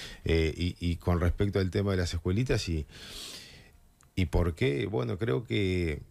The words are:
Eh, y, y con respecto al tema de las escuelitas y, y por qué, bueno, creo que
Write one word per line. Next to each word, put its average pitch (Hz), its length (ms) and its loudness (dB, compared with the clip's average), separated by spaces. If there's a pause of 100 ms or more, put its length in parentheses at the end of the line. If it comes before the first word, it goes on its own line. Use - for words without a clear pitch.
(240)
Eh, 80 320 4
y, 87 240 -2
y 87 160 0
con 87 240 2
respecto 98 400 2
al 92 100 2
tema 101 220 0
de 92 60 2
las 87 140 0
escuelitas 104 560 0
y, 80 160 0 (1300)
y 92 100 2
por 85 280 2
qué, 127 320 0
bueno, 110 320 -2
creo 120 260 0
que 90 680 0